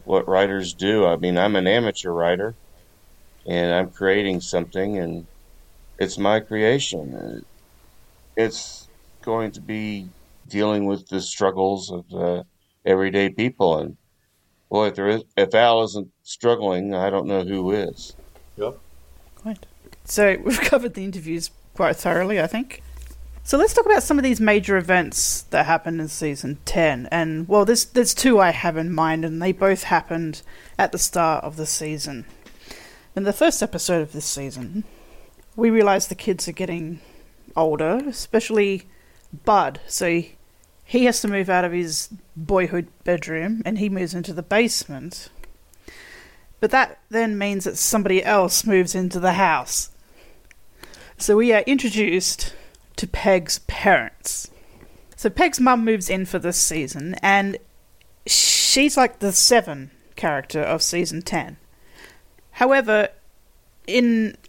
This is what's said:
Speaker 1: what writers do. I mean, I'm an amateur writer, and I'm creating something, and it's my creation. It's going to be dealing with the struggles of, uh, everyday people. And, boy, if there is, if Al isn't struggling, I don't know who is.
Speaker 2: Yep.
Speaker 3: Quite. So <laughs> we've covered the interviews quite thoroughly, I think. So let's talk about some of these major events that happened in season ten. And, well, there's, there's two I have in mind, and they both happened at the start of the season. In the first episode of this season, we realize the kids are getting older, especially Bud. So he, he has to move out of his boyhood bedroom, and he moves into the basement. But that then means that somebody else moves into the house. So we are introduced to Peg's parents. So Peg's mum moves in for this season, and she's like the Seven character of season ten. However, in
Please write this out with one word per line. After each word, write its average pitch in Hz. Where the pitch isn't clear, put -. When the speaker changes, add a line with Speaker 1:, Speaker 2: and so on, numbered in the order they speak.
Speaker 1:
what -
writers 95
do. 98
I 85
mean, 87
I'm 101
an 92
amateur 101
writer, 90
and 87
I'm 90
creating 98
something, 95
and 85
it's 92
my 101
creation. 82
It's -
going 110
to -
be 104
dealing 101
with 98
the 95
struggles 95
of, 90
uh, 87
everyday 95
people. 98
And, 78
boy, 104
if 101
there 98
is, 107
if 98
Al 117
isn't 101
struggling, 101
I 92
don't 98
know 98
who 92
is. 101
Speaker 2:
Yep. 113
Speaker 3:
Quite. -
So 202
<laughs> -
we've 233
covered 240
the 190
interviews 170
quite 160
thoroughly, 185
I 160
think. 233
So -
let's 403
talk 453
about 415
some 294
of 262
these 254
major 208
events 175
that 147
happened 165
in 156
season 147
ten. 147
And, 160
well, 208
there's, 226
there's -
two 247
I 185
have 165
in 165
mind, 160
and 165
they 185
both 190
happened 165
at 190
the -
start 160
of 156
the 156
season. 151
In 196
the 202
first 311
episode 175
of 151
this -
season, 139
we 226
realize 202
the -
kids 185
are 170
getting 170
older, 160
especially 214
Bud. 160
So -
he, 170
he 247
has 240
to 220
move 196
out 180
of 170
his 175
boyhood 175
bedroom, 175
and 220
he 208
moves 185
into 175
the 165
basement. 202
But 214
that -
then 220
means 202
that -
somebody 196
else 196
moves 185
into 185
the 180
house. 170
So 202
we 233
are 208
introduced 208
to -
Peg's -
parents. -
So 220
Peg's 311
mum 247
moves 220
in 190
for 185
this 175
season, 156
and 196
she's -
like 247
the 196
Seven 185
character 151
of 160
season 175
ten. 156
However, 240
in 226